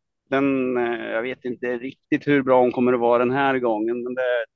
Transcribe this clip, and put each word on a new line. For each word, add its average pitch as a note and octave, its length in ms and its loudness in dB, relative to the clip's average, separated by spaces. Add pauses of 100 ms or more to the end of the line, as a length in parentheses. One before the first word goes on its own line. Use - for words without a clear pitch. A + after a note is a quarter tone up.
(300)
den, C3+ 480 0
eh, A#2 340 -4
jag A2+ 100 -2
vet B2+ 240 -8
inte B2 320 -4
riktigt C3+ 500 -4
hur C#3+ 160 4
bra B2+ 180 6
hon B2 100 4
kommer B2 220 2
att B2 60 0
vara A#2+ 200 4
den B2 120 2
här C3+ 280 0
gången, A#2+ 440 -2
men B2 120 -8
det B2+ 60 -4
är B2 240 -2 (100)